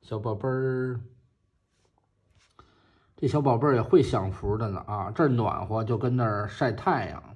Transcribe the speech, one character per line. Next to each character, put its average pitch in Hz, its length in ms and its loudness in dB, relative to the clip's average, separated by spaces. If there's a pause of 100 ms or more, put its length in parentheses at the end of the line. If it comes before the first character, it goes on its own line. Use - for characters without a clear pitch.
小 - 160 -8
宝 107 160 -4
贝 107 140 -6
儿， 131 540 -2 (2250)
这 147 100 0
小 147 140 2
宝 131 160 4
贝 127 100 2
儿 139 80 6
也 117 60 2
会 - 200 6
享 98 300 0
福 101 260 -4
的 113 120 -4
呢 95 180 -6
啊！ 101 240 -6
这 113 140 2
儿 - 20 6
暖 120 400 0
和， 110 160 -2
就 110 140 -2
跟 123 180 0
那 127 80 2
儿 104 240 0
晒 120 240 -2
太 123 380 -2
阳 73 120 -12 (140)